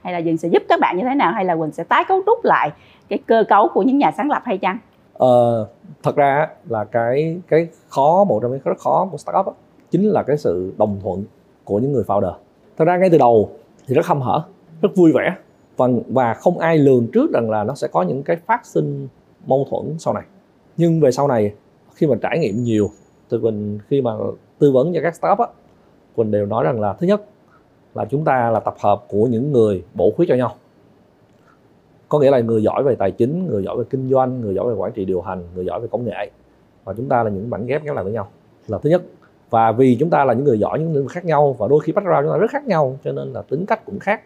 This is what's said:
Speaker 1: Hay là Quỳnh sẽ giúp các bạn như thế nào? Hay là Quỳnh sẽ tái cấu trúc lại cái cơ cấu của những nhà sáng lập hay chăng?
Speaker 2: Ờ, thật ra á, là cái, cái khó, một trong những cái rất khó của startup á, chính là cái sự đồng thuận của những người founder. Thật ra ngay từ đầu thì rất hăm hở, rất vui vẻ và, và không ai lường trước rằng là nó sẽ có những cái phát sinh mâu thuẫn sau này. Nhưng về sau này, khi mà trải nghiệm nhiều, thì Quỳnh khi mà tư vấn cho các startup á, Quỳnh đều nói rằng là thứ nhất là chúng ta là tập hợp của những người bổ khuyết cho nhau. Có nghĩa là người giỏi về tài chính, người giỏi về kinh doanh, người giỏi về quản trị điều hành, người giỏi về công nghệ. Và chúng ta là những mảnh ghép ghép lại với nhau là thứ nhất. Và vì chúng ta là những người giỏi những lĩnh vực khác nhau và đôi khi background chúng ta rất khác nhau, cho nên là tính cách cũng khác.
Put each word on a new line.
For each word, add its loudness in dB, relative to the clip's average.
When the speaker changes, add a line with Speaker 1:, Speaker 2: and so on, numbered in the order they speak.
Speaker 1:
Hay -8
là -4
Quỳnh 0
sẽ -4
giúp 2
các 2
bạn 0
như -2
thế -2
nào? 2
Hay -2
là 0
Quỳnh -2
sẽ -10
tái 2
cấu 2
trúc 2
lại 2
cái -4
cơ 4
cấu 4
của 0
những 2
nhà 4
sáng -2
lập -2
hay -4
chăng? -4
Speaker 2:
Ờ, 4
thật -2
ra 4
á, 0
là -4
cái, -2
cái 2
khó, 4
một 2
trong -2
những -6
cái -4
rất -4
khó 0
của -12
startup -2
á, -8
chính 2
là 0
cái 0
sự -2
đồng 0
thuận -6
của -2
những 0
người 0
founder. 0
Thật 2
ra 2
ngay 2
từ 6
đầu 6
thì -4
rất 2
hăm 0
hở, -2
rất 2
vui 8
vẻ 0
và, 2
và 0
không -6
ai 2
lường 4
trước 0
rằng -2
là -2
nó -6
sẽ -8
có -2
những -4
cái -2
phát -4
sinh -4
mâu 0
thuẫn -8
sau -4
này. -6
Nhưng 2
về 6
sau 0
này, 0
khi 0
mà 2
trải -2
nghiệm -2
nhiều, 0
thì -2
Quỳnh -4
khi 0
mà -2
tư 4
vấn 2
cho -2
các -2
startup 0
á, 0
Quỳnh 0
đều 0
nói -2
rằng -2
là -2
thứ -4
nhất 0
là -6
chúng -4
ta 2
là 0
tập -6
hợp 0
của 0
những -2
người 2
bổ 2
khuyết 2
cho 2
nhau. -2
Có 2
nghĩa 6
là 4
người 0
giỏi 0
về 2
tài 0
chính, -2
người -2
giỏi -6
về -4
kinh -4
doanh, 0
người -4
giỏi -2
về -2
quản -4
trị -6
điều -2
hành, -8
người -6
giỏi -6
về -10
công -4
nghệ. -8
Và -12
chúng -8
ta 2
là 0
những -6
mảnh -6
ghép -4
ghép -8
lại -6
với -6
nhau -6
là -6
thứ -2
nhất. 2
Và 2
vì 4
chúng 0
ta 2
là 2
những -2
người 2
giỏi -2
những -4
lĩnh 0
vực -8
khác -10
nhau 2
và -2
đôi 4
khi -6
background 0
chúng -2
ta -2
rất 0
khác -6
nhau, -2
cho -6
nên -8
là -10
tính -6
cách -4
cũng -10
khác. -4